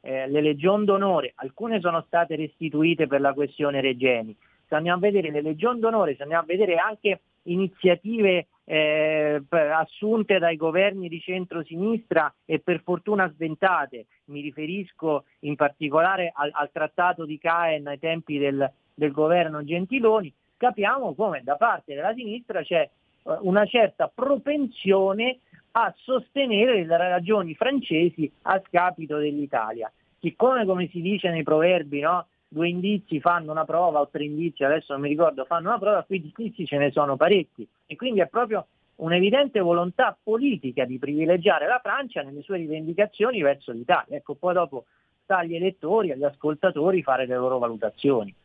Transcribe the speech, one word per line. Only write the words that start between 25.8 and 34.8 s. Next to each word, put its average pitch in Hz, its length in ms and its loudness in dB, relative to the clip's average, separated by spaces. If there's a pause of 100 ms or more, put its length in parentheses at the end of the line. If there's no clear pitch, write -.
sostenere 247 840 2
le 165 120 2
ragioni 180 580 0
francesi 175 760 0 (120)
a 190 240 0
scapito 170 520 0
dell'Italia. 135 720 -4 (280)
Siccome, 233 460 0
come 185 260 -2
si 175 120 -8
dice 185 280 -2
nei 160 120 -2
proverbi, 156 580 2
no? 165 260 0 (220)
Due 160 200 -2
indizi 180 520 -2
fanno 170 300 0
una 156 140 -2
prova, 156 360 2
o 143 80 0
tre 151 160 -6
indizi, 151 400 -4
adesso 151 280 0